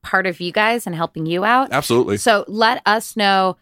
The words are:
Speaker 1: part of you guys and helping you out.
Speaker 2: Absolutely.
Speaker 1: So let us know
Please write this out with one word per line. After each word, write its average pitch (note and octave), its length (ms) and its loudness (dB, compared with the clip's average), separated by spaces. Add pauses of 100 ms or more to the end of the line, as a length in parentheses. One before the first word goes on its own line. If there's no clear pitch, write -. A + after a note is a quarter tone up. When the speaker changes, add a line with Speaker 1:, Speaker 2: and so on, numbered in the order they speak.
Speaker 1:
part F#3+ 240 -2
of F3 140 -4
you F3 120 -6
guys A3 340 0
and F3+ 80 -6
helping E3 320 -6
you F3 180 -2
out. B3 280 2
Speaker 2:
Absolutely. B2+ 440 0
Speaker 1:
So G#3 320 2
let A3 380 0
us A3 300 -2
know F#3+ 460 2